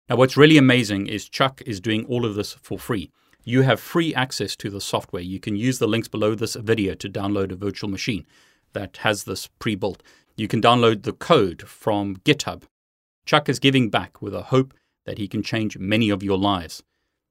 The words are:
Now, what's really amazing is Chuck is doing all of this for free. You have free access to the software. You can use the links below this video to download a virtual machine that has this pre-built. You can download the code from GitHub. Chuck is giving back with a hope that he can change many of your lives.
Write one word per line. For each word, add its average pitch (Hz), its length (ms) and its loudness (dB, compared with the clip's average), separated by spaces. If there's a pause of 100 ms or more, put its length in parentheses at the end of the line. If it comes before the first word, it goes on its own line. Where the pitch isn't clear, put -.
Now, 123 100 0
what's 127 200 6
really 151 200 10
amazing 120 500 4
is 107 200 -8
Chuck 135 380 -2
is 104 140 -8
doing 113 260 -2
all 120 220 -2
of 101 80 -4
this 101 260 -6
for - 160 -10
free. 95 320 -6 (340)
You 123 200 2
have 123 160 4
free 170 340 -2
access 127 440 -4
to 104 120 -8
the 98 120 -10
software. 98 420 -6
You 95 160 -8
can 104 160 -6
use 127 240 -2
the 117 80 0
links 113 200 -2
below 107 280 -2
this 107 180 -6
video 104 400 -2
to 101 160 -10
download 98 420 -4
a 92 40 -8
virtual 101 340 -6
machine 95 380 -6 (460)
that 101 240 -10
has 104 260 -2
this - 240 -10 (100)
pre-built. 104 460 -4 (320)
You 107 140 -4
can 113 120 0
download 117 420 6
the 107 100 -4
code 101 480 2
from 101 640 -4
GitHub. 131 380 0 (600)
Chuck - 220 2
is 135 100 -2
giving 131 320 4
back - 320 -4
with 101 140 -8
a 92 80 -8
hope 131 300 0 (320)
that 95 120 -10
he 101 120 -8
can 110 120 -6
change 110 360 -4
many 104 320 0
of 98 120 0
your 98 160 0
lives. 95 460 -2 (480)